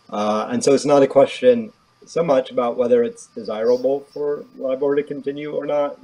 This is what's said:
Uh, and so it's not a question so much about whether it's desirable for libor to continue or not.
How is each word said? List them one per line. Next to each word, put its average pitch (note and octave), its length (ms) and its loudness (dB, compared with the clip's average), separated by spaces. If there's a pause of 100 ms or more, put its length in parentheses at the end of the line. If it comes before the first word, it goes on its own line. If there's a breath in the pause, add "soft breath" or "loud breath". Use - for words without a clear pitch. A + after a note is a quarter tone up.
(100)
Uh, G#2+ 400 -2
and A#2+ 120 -2
so C#3 120 4
it's C3 100 0
not C#3 180 6
a C3+ 40 4
question B2+ 640 2 (340)
so D#3+ 160 -2
much C3 280 0
about B2 260 -2
whether A#2+ 260 2
it's - 260 -8
desirable B2 720 -2 (120)
for D3 320 -6 (120)
libor C3+ 380 -2
to C#3+ 80 0
continue C#3+ 500 -8
or C#3+ 120 -6
not. D3 400 -4